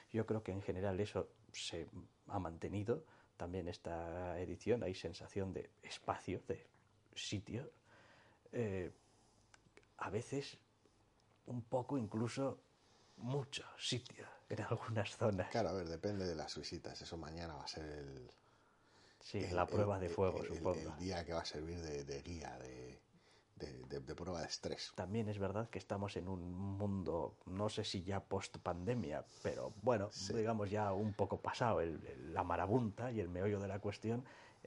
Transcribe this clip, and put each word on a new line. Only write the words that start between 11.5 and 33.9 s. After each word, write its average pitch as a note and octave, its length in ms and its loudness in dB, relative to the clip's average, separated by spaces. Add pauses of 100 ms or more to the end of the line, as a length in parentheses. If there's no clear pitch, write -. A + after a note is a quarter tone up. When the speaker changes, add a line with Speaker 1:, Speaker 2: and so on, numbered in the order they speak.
Speaker 1:
poco, C3 360 0
incluso A2+ 600 0 (600)
mucho B2+ 460 -2 (140)
sitio - 480 -2 (220)
en G#2+ 140 0
algunas A2 540 0
zonas. G2+ 340 4
Speaker 2:
Claro, G2+ 200 4
a - 20 2
ver, F2+ 160 0
depende F#2 380 0
de E2+ 80 2
las D2 220 -4
visitas. - 440 -6
Eso - 160 -8
mañana D#3+ 380 -6
va C3+ 100 -8
a - 40 -6
ser D#3 160 -6
el, C#3 460 -8 (880)
Speaker 1:
Sí, - 180 -4
Speaker 2:
el, F2+ 180 2
Speaker 1:
la F2 100 8
prueba G2+ 300 6
Speaker 2:
el, F#2+ 60 0
Speaker 1:
de F2 60 0
fuego, F2 300 4
Speaker 2:
el, D2+ 140 0
el, E2+ 60 -2
Speaker 1:
supongo. F2 200 2
Speaker 2:
el D#2+ 200 -6
día F2 260 -2
que E2 80 -4
va E2 80 2
a D#2+ 40 -2
servir E2 360 -4
de, D2 240 -4
de C#3 180 -6
guía, B2 360 -6
de, B2+ 420 -12 (560)
de, D2 160 -8 (120)
de, C#2 160 -6
de C#2+ 140 -8
prueba E2+ 260 -4
de D2+ 60 0
estrés. - 480 -4
Speaker 1:
También G#2 340 0
es G#2 100 -2
verdad G2 320 0
que - 80 -6
estamos G2+ 380 -2
en F2+ 120 -2
un F2+ 240 -2
mundo, F#2+ 840 2 (100)
no G2 220 0
sé G#2+ 160 0
si G2 180 -2
ya G2 200 0
post-pandemia, F2+ 1000 0 (180)
pero C2 300 0 (100)
bueno, G#2 300 6
Speaker 2:
Sí. G2 220 -2
Speaker 1:
digamos G#2+ 360 4
ya G#2 220 4
un G#2 220 2
poco G2 260 2
pasado G#2+ 400 4
el, E2 260 0
el, C#2 280 -8
la F#2 100 4
marabunta G#2 640 4
y A2 100 2
el F2 80 0
meollo G2 320 2
de G2 80 0
la G2 120 -2
cuestión, A2+ 440 0 (420)